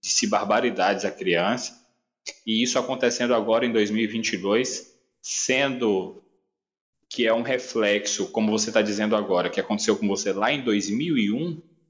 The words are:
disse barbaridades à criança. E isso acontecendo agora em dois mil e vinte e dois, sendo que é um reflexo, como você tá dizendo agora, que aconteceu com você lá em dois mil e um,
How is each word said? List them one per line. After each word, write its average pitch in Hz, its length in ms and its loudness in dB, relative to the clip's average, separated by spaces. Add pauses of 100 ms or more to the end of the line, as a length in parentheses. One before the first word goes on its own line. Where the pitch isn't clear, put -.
disse - 240 0
barbaridades 101 800 2
à 92 60 -2
criança. 95 760 -2 (600)
E 110 160 2
isso 123 160 0
acontecendo 123 560 0
agora 113 280 2
em 120 80 0
dois 104 200 2
mil 110 120 0
e 107 40 0
vinte 113 260 -4
e 101 40 -4
dois, 104 600 -2 (240)
sendo 123 1000 -2 (840)
que 117 200 0
é 110 60 4
um 117 100 2
reflexo, 107 880 0
como 110 200 0
você 107 200 0
tá 110 100 4
dizendo 107 340 0
agora, 92 360 0
que - 80 -2
aconteceu 107 360 0
com 104 120 -2
você 98 260 -2
lá 107 180 0
em 139 120 -4
dois 104 260 0
mil 143 260 -2
e 104 160 2
um, 156 300 -4 (280)